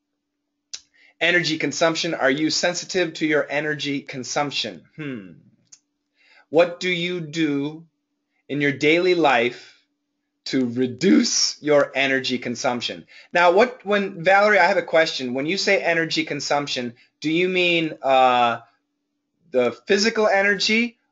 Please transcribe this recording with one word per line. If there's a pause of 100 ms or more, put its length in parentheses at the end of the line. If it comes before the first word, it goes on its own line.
(1200)
energy
consumption.
Are
you
sensitive
to
your
energy
consumption? (100)
Hmm. (1160)
What
do
you
do (640)
in
your
daily
life – (720)
to
reduce
your
energy
consumption? (260)
Now,
what,
when,
Valerie,
I
have
a
question.
When
you
say
energy
consumption, (280)
do
you
mean,
uh, (920)
the (140)
physical
energy (140)